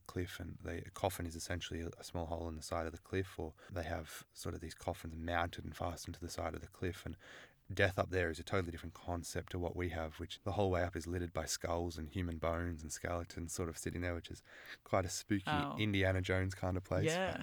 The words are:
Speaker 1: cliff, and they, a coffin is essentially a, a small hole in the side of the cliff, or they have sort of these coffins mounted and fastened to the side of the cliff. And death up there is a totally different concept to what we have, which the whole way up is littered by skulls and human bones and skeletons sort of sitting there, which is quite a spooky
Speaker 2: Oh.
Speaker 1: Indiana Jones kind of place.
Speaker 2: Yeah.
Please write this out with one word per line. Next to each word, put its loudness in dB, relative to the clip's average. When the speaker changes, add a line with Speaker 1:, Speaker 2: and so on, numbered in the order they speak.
Speaker 1:
cliff, -4
and -6
they, -4
a -8
coffin 2
is -4
essentially -2
a, -2
a -12
small -2
hole -2
in -4
the -8
side 0
of -4
the -10
cliff, -2
or -4
they -2
have -4
sort -4
of -6
these -6
coffins -4
mounted 2
and -8
fastened -2
to -12
the -4
side -2
of -6
the -10
cliff. -4
And -6
death 6
up 4
there 4
is -2
a -6
totally 2
different -6
concept -4
to 0
what 0
we 2
have, -2
which -8
the 0
whole 6
way 6
up 2
is -4
littered 0
by 0
skulls 0
and -4
human 0
bones 0
and -6
skeletons -4
sort 0
of -6
sitting -2
there, 2
which -6
is -12
quite 4
a -2
spooky 2
Speaker 2:
Oh. 2
Speaker 1:
Indiana 6
Jones 4
kind 2
of 0
place. 4
Speaker 2:
Yeah. 2